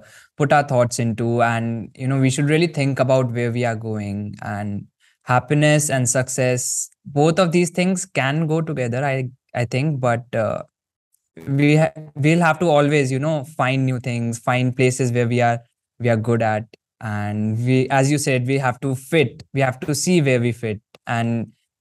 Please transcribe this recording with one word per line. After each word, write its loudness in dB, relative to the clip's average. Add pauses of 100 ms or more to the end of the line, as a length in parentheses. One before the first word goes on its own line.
(380)
put 0
our 6
thoughts 0
into. 0
And, -2
you -8
know, 0
we 4
should 0
really 4
think -2
about 2
where -2
we -2
are -2
going. -6
And -8 (380)
happiness 2
and 0
success, -2 (160)
both 2
of 2
these 2
things -2
can -2
go 0
together, -4
I, -2 (240)
I -2
think. -2
But, -2
uh, -2 (840)
we 4
ha-, 2 (240)
we'll 2
have 2
to 2
always, 2
you -2
know, -2
find -2
new -2
things, -4
find 0
places 2
where 0
we 0
are, 2 (400)
we 0
are 2
good 0
at. 0 (360)
And -4
we, 2
as 2
you 2
said, 0
we 0
have -2
to -4
fit, 0 (100)
we -2
have -2
to -4
see 2
where 2
we 0
fit. -6 (260)
And -2 (300)